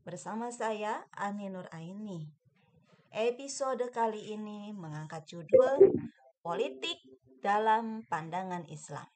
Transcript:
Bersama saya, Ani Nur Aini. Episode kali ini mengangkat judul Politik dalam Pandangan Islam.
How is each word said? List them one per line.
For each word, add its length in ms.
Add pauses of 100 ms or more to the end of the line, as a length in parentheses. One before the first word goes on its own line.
Bersama 480
saya, 640
Ani 400
Nur 160
Aini. 560 (880)
Episode 800
kali 400
ini 400
mengangkat 560
judul 720 (400)
Politik 560 (480)
dalam 640
Pandangan 640
Islam. 320 (100)